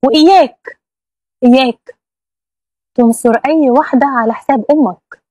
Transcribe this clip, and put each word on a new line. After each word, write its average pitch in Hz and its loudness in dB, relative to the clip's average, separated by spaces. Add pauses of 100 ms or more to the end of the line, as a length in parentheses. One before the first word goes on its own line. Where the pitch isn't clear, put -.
وإياك، 311 0 (640)
إياك 247 0 (960)
تنصر 233 0 (120)
أي 294 0
واحدة 269 0
على 233 -4
حساب 240 -4
أمك 269 -4